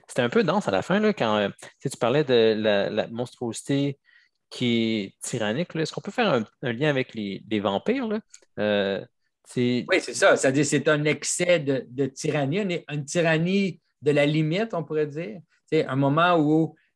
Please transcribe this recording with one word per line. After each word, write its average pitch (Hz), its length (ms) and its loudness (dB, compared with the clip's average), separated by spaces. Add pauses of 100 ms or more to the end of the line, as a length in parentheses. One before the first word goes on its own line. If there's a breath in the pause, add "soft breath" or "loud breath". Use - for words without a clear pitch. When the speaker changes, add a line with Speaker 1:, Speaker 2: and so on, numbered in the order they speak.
Speaker 1:
C'était - 160 -2
un 120 60 2
peu 226 140 2
dense 180 240 0
à 104 40 0
la 95 100 2
fin, 196 180 0
là, 214 140 2
quand, 110 240 0
euh, 101 120 2 (120)
tu - 60 -20 (120)
sais, 139 100 -4
tu - 80 -12
parlais 127 260 2
de 113 340 4
la, 104 320 2
la 110 200 -2
monstruosité 127 880 -4 (500 soft breath)
qui 113 520 0
est 98 200 -10
tyrannique, 117 540 -4
là. 160 80 -2
Est-ce 151 100 -6
qu'on - 80 -8
peut 202 100 -12
faire 208 220 0
un, 117 120 0 (180)
un 120 100 -2
lien 143 160 0
avec 131 240 -2
les, 101 360 -8
les 110 100 0
vampires, 104 480 0
là ? 214 140 -4 (380 loud breath)
Euh, 101 460 0 (400)
c'est 123 440 -2
Speaker 2:
Oui, 185 100 2
c'est 123 140 -10
ça. 151 240 4
C'est-à-dire, 139 280 2
c'est 139 220 0
un 151 160 2
excès 165 560 0
de, 139 300 -4
de 127 160 -2
tyrannie, 147 540 -2
une, 175 200 -4 (100)
une 147 160 -6
tyrannie 170 760 0 (220)
de 143 100 2
la 143 140 4
limite, 156 480 0
on 170 100 -4
pourrait 151 240 -2
dire. 170 320 -10 (320)
Tu 156 60 2
sais, 160 80 2
un 131 100 -4
moment 151 440 4
où, 156 360 2 (200 soft breath)